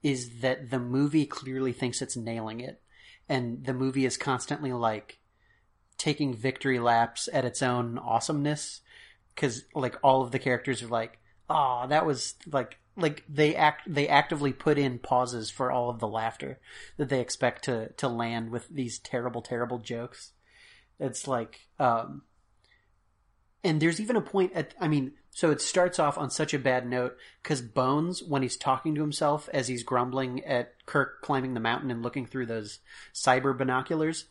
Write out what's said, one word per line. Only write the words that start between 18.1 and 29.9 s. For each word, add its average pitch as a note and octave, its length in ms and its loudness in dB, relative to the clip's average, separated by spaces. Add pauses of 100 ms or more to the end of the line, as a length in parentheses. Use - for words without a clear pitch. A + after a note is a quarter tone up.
with A#2+ 180 -6
these B2+ 300 -6
terrible, A#2+ 420 -4
terrible A#2+ 380 -4
jokes. A#2 540 -10 (680)
It's C3+ 280 -4
like, A#2+ 400 -4 (120)
um, A#2 440 2 (1400)
and D#3 180 4
there's E3 200 2
even A3 160 2
a G3 40 4
point F#3 320 2
at, E3 260 -4
I F3 100 0
mean, C#3+ 240 2 (180)
so - 180 2
it D3 120 2
starts F3+ 360 2
off D3+ 220 2
on C#3+ 100 -4
such - 240 -2
a C#3+ 60 0
bad B2+ 260 2
note, B2 320 -2 (240)
'cause C#3+ 200 -2
Bones, C#3 600 0
when C#3 220 0
he's B2 140 -4
talking D3+ 360 0
to D3 80 0
himself D3+ 500 0
as C3 160 0
he's B2 140 -4
grumbling B2+ 640 0